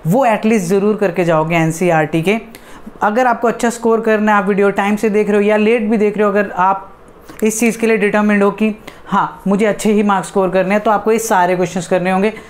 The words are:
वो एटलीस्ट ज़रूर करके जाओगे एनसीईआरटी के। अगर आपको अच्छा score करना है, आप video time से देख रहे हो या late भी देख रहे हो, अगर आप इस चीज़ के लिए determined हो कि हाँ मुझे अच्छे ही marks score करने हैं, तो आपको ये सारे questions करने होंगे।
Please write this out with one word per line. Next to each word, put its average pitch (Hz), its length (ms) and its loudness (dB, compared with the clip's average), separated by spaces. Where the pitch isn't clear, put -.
वो 233 180 2
एटलीस्ट 220 400 2
ज़रूर 202 320 0
करके 185 280 -2
जाओगे 160 300 0
एनसीईआरटी 160 680 0
के। 190 160 0
अगर 220 240 2
आपको 240 200 0
अच्छा 233 220 0
score 226 320 0
करना 214 300 2
है, 208 60 4
आप 196 100 0
video 202 240 2
time 202 240 0
से 214 140 -2
देख 208 200 0
रहे 208 80 2
हो 208 60 2
या 208 140 2
late 214 320 2
भी 226 80 2
देख 208 200 0
रहे 208 80 2
हो, 208 60 0
अगर 202 200 -2
आप 190 380 -2
इस 214 160 0
चीज़ 226 200 0
के 226 80 0
लिए 220 100 2
determined 208 460 2
हो 202 80 2
कि 214 220 -2
हाँ - 400 -2
मुझे 196 180 2
अच्छे 208 260 0
ही 214 120 2
marks 196 240 0
score 190 220 0
करने 185 260 0
हैं, 208 80 -2
तो 220 80 2
आपको 202 200 0
ये 226 80 0
सारे 185 360 0
questions 180 320 -4
करने 185 240 0
होंगे। 196 220 0